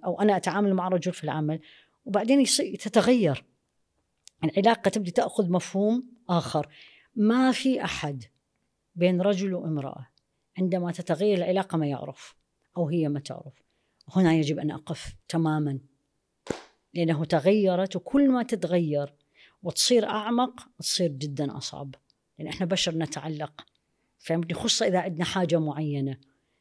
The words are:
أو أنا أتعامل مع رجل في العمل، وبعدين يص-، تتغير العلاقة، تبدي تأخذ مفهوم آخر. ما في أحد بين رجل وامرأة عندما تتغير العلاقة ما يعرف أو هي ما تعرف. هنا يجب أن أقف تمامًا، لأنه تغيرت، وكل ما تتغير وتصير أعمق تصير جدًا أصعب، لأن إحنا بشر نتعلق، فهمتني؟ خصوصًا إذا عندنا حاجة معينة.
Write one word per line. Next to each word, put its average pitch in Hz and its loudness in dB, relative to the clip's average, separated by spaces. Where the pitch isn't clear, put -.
أو 175 -4
أنا 208 4
أتعامل 190 0
مع 185 -2
رجل 180 0
في - -10
العمل، 151 -2
وبعدين 226 4
يص-، - -2
تتغير 202 2
العلاقة، 202 4
تبدي 185 -2
تأخذ 190 0
مفهوم 208 0
آخر. 160 0
ما 247 4
في 262 0
أحد 143 -6
بين 180 2
رجل 196 0
وامرأة 147 -6
عندما 180 0
تتغير 180 0
العلاقة 180 0
ما 151 0
يعرف - -8
أو 170 0
هي 156 0
ما 147 -2
تعرف. - -14
هنا 175 4
يجب 151 0
أن 147 -4
أقف - -10
تمامًا، 156 0
لأنه 165 0
تغيرت، 185 2
وكل 277 2
ما 247 2
تتغير 165 -2
وتصير 220 2
أعمق 233 -2
تصير 170 -2
جدًا 143 -6
أصعب، 135 -10
لأن 156 -10
إحنا - -4
بشر 175 -2
نتعلق، 151 -8
فهمتني؟ 170 -2
خصوصًا 220 0
إذا 185 2
عندنا 180 -4
حاجة 170 0
معينة. 143 -2